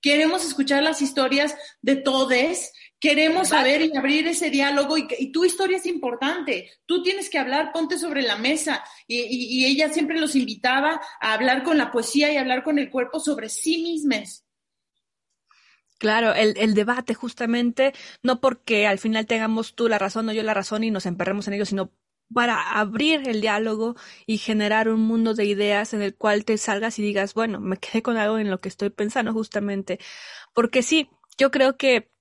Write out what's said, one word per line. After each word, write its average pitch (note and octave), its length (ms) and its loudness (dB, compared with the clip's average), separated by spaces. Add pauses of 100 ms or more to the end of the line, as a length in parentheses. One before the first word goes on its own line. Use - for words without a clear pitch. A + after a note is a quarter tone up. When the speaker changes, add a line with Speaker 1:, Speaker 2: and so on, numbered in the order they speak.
Speaker 1:
queremos D#4+ 440 2
escuchar C#4 380 0
las D#4 180 0
historias C#4 540 0 (260)
de C#4 140 2
todes, C4+ 760 0 (260)
queremos D#4 500 4
Speaker 2:
Exacto. D4+ 80 2
Speaker 1:
saber C#4+ 260 4
y D#4+ 140 0
abrir D4 300 2
ese E4 240 -2
diálogo, C#4 480 0
y, - 80 -2 (100)
y C4+ 140 -4
tu E4 140 0
historia F#4 320 2
es F4+ 100 -6
importante, C4+ 840 -4 (140)
tú F4 180 -2
tienes G4 260 -4
que - 80 -2
hablar, C#4 340 -2
ponte E4 260 -4
sobre C#4 240 -4
la A3 120 0
mesa", C4 480 -2 (240)
y, A#3+ 140 -4
y, B3 400 -2
y B3+ 60 4
ella D4 260 2
siempre D#4+ 260 0
los D#4 160 -2
invitaba C4+ 680 0 (200)
a A3 140 0
hablar B3+ 280 2
con D#4 160 2
la - 140 0
poesía C#4+ 400 2
y D4 40 0
hablar B3+ 280 0
con D4 160 2
el C4+ 100 -4
cuerpo C4 300 -4
sobre C#4+ 280 -4
sí E4 320 -2
mismas. D4 640 -4 (1500)
Speaker 2:
Claro, A3 360 4
el, G#3+ 220 4
el G#3+ 180 2
debate A#3 400 0
justamente, A#3+ 800 0 (300)
no B3 160 2
porque A3+ 480 2
al G3 100 2
final A3 260 0
tengamos A3 520 -2
tú A#3 100 0
la G#3+ 140 2
razón A3 280 -2
o G#3+ 40 -4
yo G#3+ 100 -2
la G#3+ 100 0
razón G#3+ 300 -2
y A3+ 80 0
nos F#3+ 160 -2
emperremos F#3 400 -4
en G3+ 80 -4
ello, G3+ 100 -2
sino F#3+ 280 -4 (420)
para A3+ 380 0
abrir C4 560 0
el A3 120 0
diálogo A3 540 0 (320)
y A3 120 -2
generar G#3+ 500 2
un A3+ 140 2
mundo A3+ 320 2
de A3 100 0
ideas G#3 500 0
en G#3 80 -2
el G3 140 -4
cual G#3 280 2
te A3 140 0
salgas A3 400 -4
y G#3 40 -2
digas, G3+ 320 -2
"Bueno, A3 260 -2
me F#3 160 -4
quedé - 260 -4
con A#3 140 0
algo A3 240 0
en G#3 100 -2
lo F#3 100 -2
que G3 80 -10
estoy G3 220 -4
pensando", A3 420 -2
justamente. G3+ 680 -4 (540)
Porque A#3 280 2
sí, D#4 260 2 (300)
yo C4+ 140 4
creo C4+ 240 4
que B3 340 2 (100)